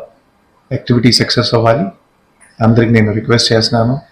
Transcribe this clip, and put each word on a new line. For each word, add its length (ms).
యాక్టివిటీ 400
సక్సెస్ 420
అవ్వాలి. 320
అందరికి 320
నేను 220
రిక్వెస్ట్ 380
చేస్తున్నాను, 500